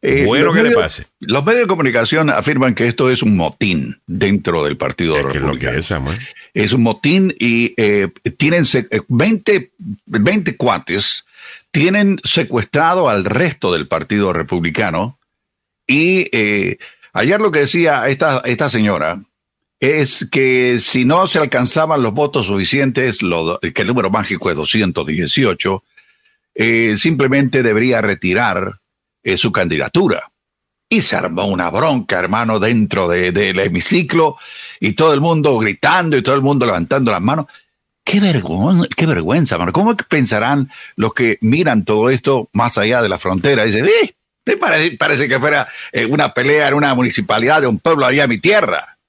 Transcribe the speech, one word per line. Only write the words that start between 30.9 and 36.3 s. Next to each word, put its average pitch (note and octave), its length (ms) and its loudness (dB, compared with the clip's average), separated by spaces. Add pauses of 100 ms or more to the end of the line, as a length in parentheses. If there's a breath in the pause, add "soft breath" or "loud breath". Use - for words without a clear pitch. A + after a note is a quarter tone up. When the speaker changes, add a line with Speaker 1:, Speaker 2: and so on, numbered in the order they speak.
Speaker 1:
se - 120 0
armó F2 320 -4
una F2+ 240 -2
bronca, A#2+ 480 -2
hermano, A2 400 -2
dentro G2+ 480 0
de, F2+ 260 0
del F#2+ 280 0
hemiciclo, D3 760 0 (440 loud breath)
y G3 140 -2
todo D#3+ 200 2
el C#3 60 0
mundo D3+ 380 2
gritando D3 580 0
y A#2+ 60 2
todo C3 120 0